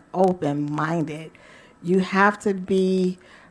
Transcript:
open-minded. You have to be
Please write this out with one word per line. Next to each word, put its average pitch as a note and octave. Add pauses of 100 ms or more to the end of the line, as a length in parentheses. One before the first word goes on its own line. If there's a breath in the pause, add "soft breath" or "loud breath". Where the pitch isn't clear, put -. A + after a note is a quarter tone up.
(140)
open-minded. D#3 (520 soft breath)
You F3+
have F#3+
to G#3
be F#3 (320 soft breath)